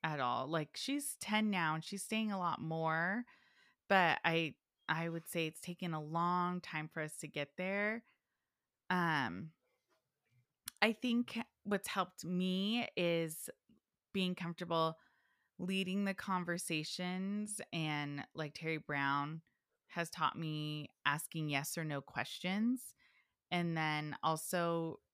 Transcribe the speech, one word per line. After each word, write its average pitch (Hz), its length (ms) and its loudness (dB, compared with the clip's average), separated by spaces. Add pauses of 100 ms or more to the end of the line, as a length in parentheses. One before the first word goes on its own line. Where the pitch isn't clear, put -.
at 151 160 0
all. 123 280 2
Like, 156 280 -2
she's 285 420 -4
ten 214 320 2
now 165 260 4
and 160 80 -4
she's 196 200 -6
saying 220 280 -2
a 196 60 -2
lot 175 220 0
more, 160 680 0 (640)
but 180 360 6
I, 165 320 2 (320)
I 165 220 2
would 165 180 -6
say 165 200 0
it's 156 120 -10
taken 175 340 -4
a 156 80 -4
long 175 600 2
time 156 260 -6
for 160 140 -4
us 151 160 -6
to 156 100 -8
get 143 300 -4
there. 202 460 -2 (840)
Um, 156 640 2 (1300)
I 220 100 6
think 240 460 0 (260)
what's 196 240 -2
helped 185 360 -4
me 185 720 0
is 165 520 0 (640)
being 185 220 2
comfortable 170 640 0 (600)
leading 190 460 0
the 196 100 0
conversations, 185 1500 -2 (120)
and, 147 640 -2
like, 151 200 -6
Terry 160 240 -2
Brown 143 640 2 (460)
has 165 220 -4
taught - 280 0
me 151 520 -4 (160)
asking 151 440 0
yes 143 280 0
or 165 60 -4
no 147 180 -2
questions. 214 920 -2 (560)
And 170 260 2
then 151 460 0
also 165 800 0 (140)